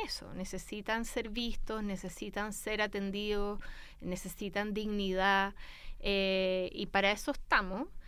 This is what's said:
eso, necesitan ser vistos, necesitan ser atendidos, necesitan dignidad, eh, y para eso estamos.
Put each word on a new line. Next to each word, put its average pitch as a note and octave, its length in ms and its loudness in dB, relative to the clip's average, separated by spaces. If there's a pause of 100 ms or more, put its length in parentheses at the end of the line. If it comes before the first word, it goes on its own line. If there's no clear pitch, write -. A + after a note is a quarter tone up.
eso, - 300 -8
necesitan G#3 680 -4
ser A3+ 260 -4
vistos, A3 540 0
necesitan G3+ 720 -4
ser G#3+ 260 -2
atendidos, G#3 800 0 (420)
necesitan G3 760 -2
dignidad, G3 800 4 (440)
eh, F#3+ 720 4
y G3+ 140 -2
para G3 240 4
eso - 200 0
estamos. G#3+ 560 2 (200)